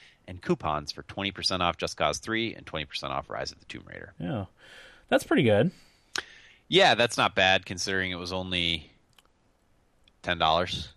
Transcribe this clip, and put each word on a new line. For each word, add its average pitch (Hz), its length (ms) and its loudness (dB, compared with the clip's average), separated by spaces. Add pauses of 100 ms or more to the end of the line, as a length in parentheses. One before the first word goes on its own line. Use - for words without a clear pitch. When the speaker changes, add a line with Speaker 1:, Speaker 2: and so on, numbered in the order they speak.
(280)
Speaker 1:
and 92 140 -14
coupons 76 500 -4
for 73 120 -12
twenty 98 280 -6
percent 90 320 -2
off 87 140 2
Just - 180 -6
Cause 76 240 0
three 113 340 -4
and - 120 -16
twenty 78 200 -8
percent 67 280 -8
off 69 160 -8
Rise 64 240 -8
of - 60 -20
the - 60 -20
Tomb 50 220 -16
Raider. 50 320 -16
Speaker 2:
Yeah. 147 260 -6 (640)
That's 262 160 2
pretty 262 200 2
good. 110 280 4 (960)
Speaker 1:
Yeah, 160 280 6
that's 117 220 2
not 117 180 2
bad 95 300 4
considering 95 460 -4
it 87 80 -6
was 90 140 -8
only 90 580 -2 (1300)
ten 87 160 -4
dollars. 82 600 0